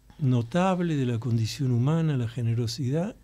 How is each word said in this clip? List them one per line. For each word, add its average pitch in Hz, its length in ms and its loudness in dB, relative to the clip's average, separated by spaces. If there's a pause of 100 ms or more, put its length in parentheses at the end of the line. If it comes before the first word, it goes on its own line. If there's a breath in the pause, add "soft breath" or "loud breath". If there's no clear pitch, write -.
(180)
notable 165 800 2
de 135 100 0
la 120 140 0
condición 117 520 0
humana, 147 460 2
la 120 120 -2
generosidad 123 960 -2